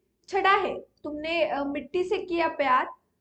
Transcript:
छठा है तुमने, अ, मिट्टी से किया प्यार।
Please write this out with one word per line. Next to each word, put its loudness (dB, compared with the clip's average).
छठा 4
है -2
तुमने, -4
अ, -2
मिट्टी -4
से -2
किया 0
प्यार। 2